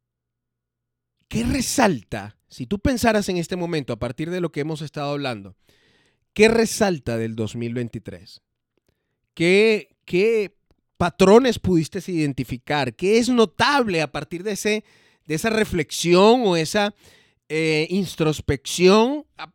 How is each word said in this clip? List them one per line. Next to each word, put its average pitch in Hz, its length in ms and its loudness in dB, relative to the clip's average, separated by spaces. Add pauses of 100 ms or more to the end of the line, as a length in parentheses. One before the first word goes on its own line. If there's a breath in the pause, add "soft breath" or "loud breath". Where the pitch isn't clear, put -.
(1300)
qué 220 160 -4
resalta? 196 920 -2 (120)
Si - 160 -14
tú 202 140 -6
pensaras 226 500 0
en 180 80 -2
este 175 180 -6
momento, 170 380 -6
a 110 60 -10
partir 127 300 -8
de 180 120 -6
lo 160 100 -4
que 147 100 -8
hemos 156 200 -8
estado 143 300 -10
hablando, 117 440 -8 (800 soft breath)
¿qué 214 140 6
resalta 190 680 0
del 113 180 -6
dos 110 200 -6
mil 117 180 -6
veintitrés? 110 680 -12 (920)
¿Qué, 196 600 2 (100)
qué 202 500 0 (420)
patrones 196 600 4
pudiste 180 400 -2 (120)
identificar? 139 840 -4
¿Qué 208 240 2
es 240 100 0
notable 233 720 2
a 143 100 -6
partir 165 320 -10
de 214 80 -6
ese, 208 320 -2 (420 soft breath)
de 151 100 -4
esa 226 140 -2
reflexión 208 960 2
o 175 120 2
esa, 208 360 -2 (580 soft breath)
eh, 156 380 0
introspección 180 1400 0 (120)
a-, 160 180 -16